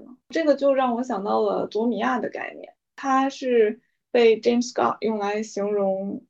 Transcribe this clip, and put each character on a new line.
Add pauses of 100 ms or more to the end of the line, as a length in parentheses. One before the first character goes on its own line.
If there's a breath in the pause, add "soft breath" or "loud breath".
呢？ (140)
这
个
就
让
我
想
到
了
佐
米
亚
的
概
念， (240)
它
是 (300)
被
James
Scott
用
来
形
容